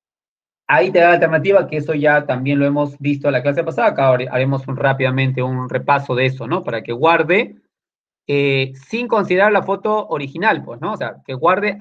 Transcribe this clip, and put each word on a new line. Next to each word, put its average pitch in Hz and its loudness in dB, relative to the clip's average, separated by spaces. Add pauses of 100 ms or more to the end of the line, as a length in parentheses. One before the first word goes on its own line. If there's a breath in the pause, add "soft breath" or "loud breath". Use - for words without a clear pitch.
(680)
ahí 156 4
te 175 4
da 170 8
la 175 6
alternativa, 165 2
que 151 -8
eso 151 -4
ya 147 2
también 135 -2
lo 139 2
hemos 143 -2
visto 143 -2
en 139 0
la 135 -2
clase 143 0
pasada, 220 0
acá 135 2
hare-, 123 2
haremos 135 -2
un, 131 -6
rápidamente 131 0
un 127 -4
repaso 135 -2
de 127 2
eso, 123 -6
¿no? 180 -2
Para 113 -6
que 117 -8
guarde, 165 0 (680)
eh, 139 0 (160)
sin 240 -6
considerar 202 2
la 214 2
foto 208 -2
original, 156 -4
pues, 120 -14
¿no? 190 -6
O - -10
sea, 113 -10
que 135 -10
guarde 190 0